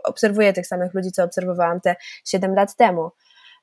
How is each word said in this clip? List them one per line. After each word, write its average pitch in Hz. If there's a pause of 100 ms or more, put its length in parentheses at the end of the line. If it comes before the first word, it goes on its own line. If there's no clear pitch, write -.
obserwuję 208
tych 180
samych 180
ludzi, 185
co 180
obserwowałam 175
te 175 (280)
siedem 190
lat 202
temu. 175 (520)